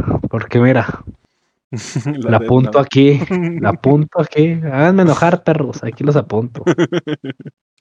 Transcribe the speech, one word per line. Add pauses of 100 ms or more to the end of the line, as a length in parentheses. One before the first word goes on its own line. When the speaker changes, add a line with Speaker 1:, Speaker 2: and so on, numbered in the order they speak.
(300)
Speaker 1:
porque
mira, (680)
Speaker 2:
<laughs>
La
Speaker 1:
la
Speaker 2:
neta.
Speaker 1:
apunto
aquí,
Speaker 2:
<laughs>
Speaker 1:
la
apunto
aquí. (100)
Háganme
enojar,
perros,
aquí
los
apunto".
Speaker 2:
<laughs> (280)